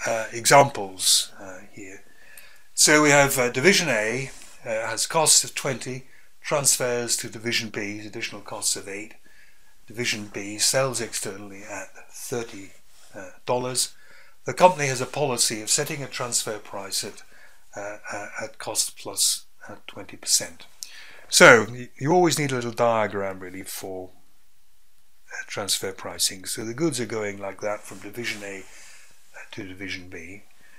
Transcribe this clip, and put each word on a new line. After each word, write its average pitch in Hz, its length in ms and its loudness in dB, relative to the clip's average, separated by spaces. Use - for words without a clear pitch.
uh, 113 260 0
examples, 117 1080 6
uh, 95 220 -14
here. 98 320 -14
So 151 260 8
we 151 80 8
have, 139 280 8
uh, 123 120 4
Division 165 400 6
A, 120 400 0
uh, 113 240 -2
has 110 200 0
costs 156 360 6
of - 120 -8
twenty, 131 520 -4
transfers 123 760 2
to 120 120 -6
Division 113 400 -2
B, 104 360 -4
additional 104 360 -8
costs 101 340 -2
of 98 120 -8
eight. 101 280 -10
Division 110 400 -2
B 101 320 -8
sells 131 420 2
externally 101 640 -8
at 98 260 -10
thirty, 98 640 -8
uh, 95 160 -12
dollars. 127 480 0
The 127 80 -2
company 151 340 6
has 127 140 -2
a 127 40 0
policy 123 560 0
of 107 80 -6
setting 147 340 0
a 127 40 -6
transfer 117 500 -4
price 98 460 -6
at, 104 200 -12
uh, 104 220 -10
uh, 104 160 -8
at - 180 -10
cost - 380 -4
plus, - 480 -2
uh, 104 100 -12
twenty 110 300 -14
percent. - 480 -2
So 120 400 12
y-, 123 280 -10
you 135 140 0
always 175 260 6
need 143 140 0
a 131 40 0
little 120 160 -2
diagram 101 680 2
really 92 240 -10
for, 92 460 -10
uh, - 160 -8
transfer 98 460 -2
pricing. 92 520 -4
So 117 200 -6
the 113 80 -6
goods 139 260 0
are 117 60 -2
going 104 320 -4
like 98 240 -8
that 104 220 -4
from 101 160 -14
Division 107 440 -8
A, 98 160 -10
uh, - 920 -16
to 107 160 -8
Division 92 420 -10
B. 92 340 -14